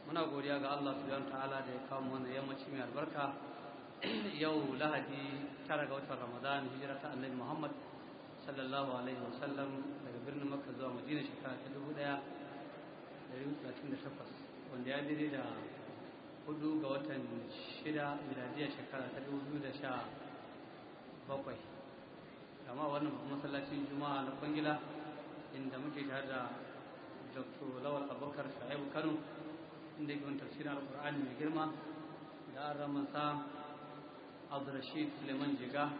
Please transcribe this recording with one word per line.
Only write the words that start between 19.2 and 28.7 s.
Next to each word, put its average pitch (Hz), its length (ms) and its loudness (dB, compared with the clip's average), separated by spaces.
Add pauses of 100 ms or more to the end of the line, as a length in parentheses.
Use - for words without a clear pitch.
biyu 151 80 2
da 135 160 0
sha 123 320 0 (1200)
bakwai. 135 320 -2 (1120)
Amma 147 160 2
wannan 147 240 4
babban 135 240 0
masallacin 143 560 2
Juma'a 139 320 4
na 131 160 2
Kwangila, 151 400 6 (720)
inda 131 240 -2
muke 143 320 0
tare 135 240 0
da 127 160 2 (880)
Doctor 131 480 -4
Lawal 143 240 2
Abubakar 143 400 -2
Shu'aibu 135 460 -2